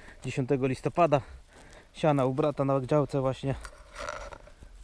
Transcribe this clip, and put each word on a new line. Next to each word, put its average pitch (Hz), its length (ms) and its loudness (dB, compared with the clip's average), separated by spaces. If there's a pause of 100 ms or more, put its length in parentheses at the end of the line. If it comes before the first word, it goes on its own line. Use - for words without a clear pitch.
(240)
dziesiątego 131 440 0
listopada. 143 540 2 (720)
Siana 143 320 4
u 131 80 0
brata 143 320 0
na 135 160 2
działce 139 400 2
właśnie. 131 340 -2 (1300)